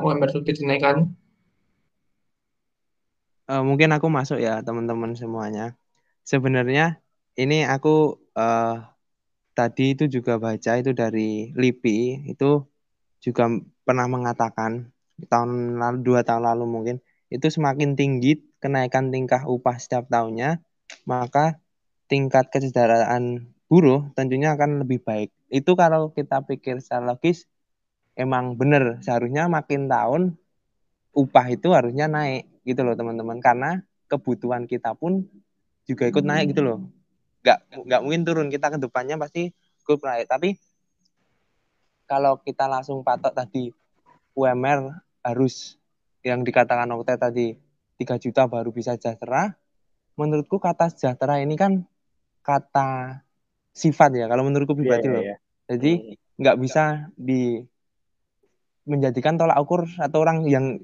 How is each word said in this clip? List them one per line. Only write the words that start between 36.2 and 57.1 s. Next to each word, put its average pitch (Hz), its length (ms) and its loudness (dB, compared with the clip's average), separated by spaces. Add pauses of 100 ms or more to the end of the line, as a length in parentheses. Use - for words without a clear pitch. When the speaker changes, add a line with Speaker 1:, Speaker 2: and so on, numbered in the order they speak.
Speaker 2:
naik 147 260 0
gitu 147 80 0
loh. 113 180 -2 (600)
Nggak, 120 180 4 (260)
nggak 120 160 2
mungkin 156 240 -2
turun, 160 240 -2
kita 143 240 -4
ke 151 40 -4
depannya 131 400 -4
pasti 170 360 -6
ikut - 480 -4
naik. 120 280 -4
Tapi 170 280 -2 (1500)
kalau 139 360 2
kita 135 280 -4
langsung 135 320 -6
patok 127 320 -2
tadi 127 400 -6 (640)
U 135 80 2
M 123 160 2
R 139 200 0 (440)
harus 123 520 -2 (440)
yang 123 200 -2
dikatakan 120 520 2
Okta 117 240 -4
tadi, 120 360 0 (440)
tiga 123 200 -4
juta 123 320 2
baru 117 200 -4
bisa 117 280 -6
sejahtera, 123 560 -4 (640)
menurutku 151 400 -2
kata 170 320 0
sejahtera 139 520 -2
ini 147 120 -2
kan 190 320 0 (600)
kata 135 760 -2 (520)
sifat 147 440 4
ya, 117 120 0
kalau 127 160 2
menurutku 143 280 0
Speaker 3:
Iya, 143 80 -4
Speaker 2:
pribadi 123 280 2
Speaker 3:
iya, 123 40 0
Speaker 2:
loh. 113 120 0
Speaker 3:
iya. 101 100 -8 (300)
Speaker 2:
Jadi 123 320 0
Speaker 3:
Hmm. 135 160 -10 (280)
Speaker 2:
nggak 135 200 6
bisa 151 240 2 (320)